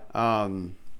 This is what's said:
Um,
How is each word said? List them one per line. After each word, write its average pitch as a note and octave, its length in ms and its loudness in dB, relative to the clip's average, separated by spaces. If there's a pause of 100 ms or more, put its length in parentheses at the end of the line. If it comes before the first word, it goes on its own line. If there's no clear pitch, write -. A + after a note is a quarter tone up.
(140)
Um, G2+ 640 2 (240)